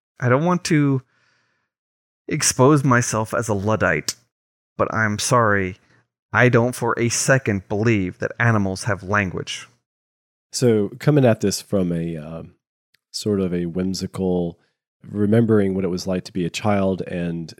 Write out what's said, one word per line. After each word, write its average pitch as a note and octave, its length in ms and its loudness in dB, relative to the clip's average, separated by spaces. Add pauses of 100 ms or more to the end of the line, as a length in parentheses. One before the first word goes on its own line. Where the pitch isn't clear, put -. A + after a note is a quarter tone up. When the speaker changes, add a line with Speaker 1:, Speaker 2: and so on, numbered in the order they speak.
(200)
Speaker 1:
I B2 100 0
don't C#3 160 2
want F3 200 0
to C#3+ 360 2 (1300)
expose C#3+ 560 4
myself A#2+ 500 0
as A#2 140 -4
a A2+ 60 -2
Luddite, F#2+ 600 -2 (640)
but - 160 -2
I'm G#2 260 -2
sorry, G2+ 580 0 (560)
I A#2+ 160 6
don't A#2+ 260 2
for A#2+ 240 -2
a A#2 100 0
second A2+ 580 0
believe G#2 520 0
that - 200 -6
animals G#2 460 0
have F#2+ 180 -4
language. F#2 640 -4 (840)
Speaker 2:
So A2 380 2 (100)
coming D3 260 4
at A2 160 2
this G2 200 -2
from F#2 300 -2
a, E2+ 260 -4
um, D#2+ 380 -16 (560)
sort G#2 280 -2
of F2+ 140 -2
a F2 140 -2
whimsical, F#2 920 -4 (440)
remembering G#2 720 2
what F#2+ 80 -2
it F2+ 60 -2
was F2+ 180 -6
like F#2 160 -2
to - 100 -16
be F2+ 120 -2
a E2 40 -2
child G2 540 0
and, E2+ 560 -8